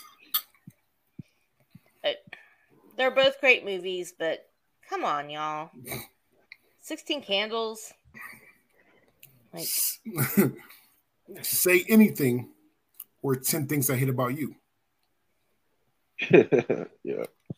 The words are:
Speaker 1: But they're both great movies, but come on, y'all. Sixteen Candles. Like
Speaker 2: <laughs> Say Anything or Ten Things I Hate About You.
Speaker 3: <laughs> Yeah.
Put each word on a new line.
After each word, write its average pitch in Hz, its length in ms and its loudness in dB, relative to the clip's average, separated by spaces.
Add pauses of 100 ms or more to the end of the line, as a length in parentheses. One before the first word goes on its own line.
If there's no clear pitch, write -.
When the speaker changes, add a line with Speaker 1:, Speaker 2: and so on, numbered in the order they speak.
(2000)
Speaker 1:
But 147 140 -2 (840)
they're 254 140 2
both 269 280 2
great 254 260 4
movies, 185 520 -6
but 160 280 -4 (440)
come 370 160 -6
on, 147 240 -2
y'all. 151 400 -6 (1120)
Sixteen 302 400 -8
Candles. 220 720 -4 (1600)
Like 170 140 -8
Speaker 2:
<laughs> - 840 0 (920)
Say 180 480 2
Anything 147 600 6 (720)
or 135 140 0
Ten 135 320 -2
Things 147 220 0
I 131 60 0
Hate 131 140 2
About 127 280 0
You. 127 180 -6 (1700)
Speaker 3:
<laughs> 139 240 6 (580)
Yeah. - 200 -6 (340)